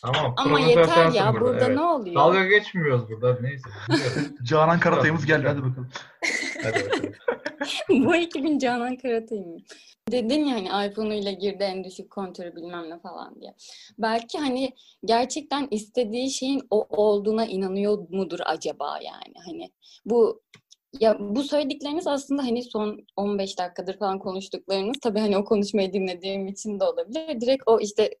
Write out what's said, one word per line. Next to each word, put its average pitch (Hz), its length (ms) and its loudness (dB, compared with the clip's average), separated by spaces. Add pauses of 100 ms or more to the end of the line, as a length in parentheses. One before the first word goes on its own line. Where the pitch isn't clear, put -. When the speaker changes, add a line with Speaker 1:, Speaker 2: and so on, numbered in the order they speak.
Speaker 1:
Tamam, 123 340 0
Speaker 2:
Ama 147 200 4
Speaker 1:
profesör 151 120 6
Speaker 2:
yeter 165 160 10
Speaker 1:
sensin 165 340 6
Speaker 2:
ya, 202 140 4
Speaker 1:
burada, 226 140 2
Speaker 2:
burada 247 180 4
Speaker 1:
evet. 254 120 4
Speaker 2:
ne 294 60 2
oluyor? 262 320 0
Speaker 1:
Dalga 180 300 6
geçmiyoruz 160 640 2
burada, 117 320 0
neyse. 135 240 -6 (240)
Biliyorum. 285 500 0
Speaker 3:
<laughs> - 40 -10
Canan 156 380 4
Karatay'ımız 156 460 4
geldi, 151 160 4
Speaker 1:
Lütfen. 143 120 2
Speaker 3:
hadi 131 160 0
bakalım. 127 200 -8 (720)
Speaker 1:
Hadi - 220 0
bakalım. - 300 -2 (760)
Speaker 2:
<laughs> 269 160 6
Bu 330 100 4
ekibin 320 420 0
Canan 247 380 -2
Karatay'ı 226 500 -4
mı? 170 100 -12 (560)
Dedin 254 320 2
ya 262 120 0
hani 202 320 -2
iPhone'uyla 208 440 -4
girdi 190 300 -4
en 190 220 -4
düşük 190 260 -16
kontörü 180 460 -10
bilmem 170 340 -12
ne 165 100 -16
falan - 400 -16
diye. - 140 -18 (440)
Belki 233 400 -2
hani 262 340 -2 (320)
gerçekten 262 680 0
istediği 226 600 -4
şeyin 269 400 -2
o 214 180 2
olduğuna 214 580 2
inanıyor 196 520 -2 (120)
mudur 175 360 -4
acaba 151 580 -6
yani? - 300 -16 (100)
Hani - 260 -14 (340)
bu, 226 380 2 (580)
ya 214 200 4
bu 208 220 -2
söyledikleriniz 294 640 -4
aslında 277 360 -2
hani 247 220 -2
son 208 420 -6 (100)
on 202 220 -2
beş 196 200 -6
dakikadır 185 400 -6
falan 196 200 -2
konuştuklarımız. 196 840 -6
Tabii 214 180 0
hani 202 160 2
o 202 80 0
konuşmayı 202 480 0
dinlediğim 190 540 -4
için 196 340 -8
de 190 40 2
olabilir. 233 560 -4
Direkt 262 260 0
o 220 140 6
işte 208 300 0 (100)